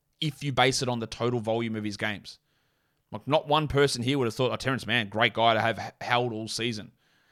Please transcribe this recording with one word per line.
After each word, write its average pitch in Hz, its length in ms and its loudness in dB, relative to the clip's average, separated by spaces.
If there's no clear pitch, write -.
if 151 220 -4
you 143 100 -4
base 127 280 4
it 127 80 -2
on 120 120 -2
the 110 60 -6
total 120 340 -2
volume 113 360 -2
of 107 80 -6
his 101 120 -6
games? 107 420 -8
Like, - 180 -12
not 147 180 2
one 147 220 2
person 135 340 2
here 139 160 0
would 123 80 2
have 110 80 -2
thought, 123 180 0
"Oh, 110 40 -4
Terrence 127 300 -4
Mann, 110 220 0
great 107 260 2
guy 113 200 6
to 107 60 2
have 110 180 0
h-, - 220 -8
held 123 320 0
all 110 160 -6
season." 113 440 -6